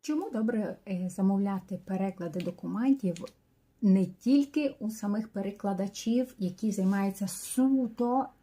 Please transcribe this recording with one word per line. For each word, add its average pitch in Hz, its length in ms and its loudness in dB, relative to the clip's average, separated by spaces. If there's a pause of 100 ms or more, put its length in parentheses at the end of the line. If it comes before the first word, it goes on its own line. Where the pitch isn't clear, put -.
Чому 320 240 -2
добре, 220 460 -2 (120)
е, 185 220 -4
замовляти 196 720 0
переклади 185 560 -4
документів 180 840 0 (580)
не 190 240 6
тільки 277 720 2
у 214 120 -4
самих 214 380 -4
перекладачів, 202 1080 -2
які 196 340 -2
займаються 196 560 0
суто 254 1000 0 (160)